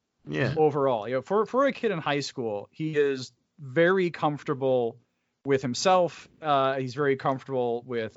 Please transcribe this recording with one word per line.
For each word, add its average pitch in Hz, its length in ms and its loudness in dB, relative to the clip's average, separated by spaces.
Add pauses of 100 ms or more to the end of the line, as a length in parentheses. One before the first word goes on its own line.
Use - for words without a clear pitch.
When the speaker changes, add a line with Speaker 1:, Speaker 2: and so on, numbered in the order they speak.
(280)
Speaker 1:
Yeah. 147 300 -2
Speaker 2:
Overall, 135 500 2
you 123 80 -4
know, 131 60 -2
for, 202 240 0
for 262 220 2
a 262 40 0
kid 220 200 -4
in 175 80 -4
high 147 220 0
school, 113 500 -6
he 156 260 -6
is 139 340 0 (280)
very 170 500 2
comfortable 135 880 0 (480)
with 139 160 2
himself. 175 680 0 (120)
Uh, 139 340 2
he's 131 180 -6
very 139 240 0
comfortable 127 680 -2
with 117 320 -6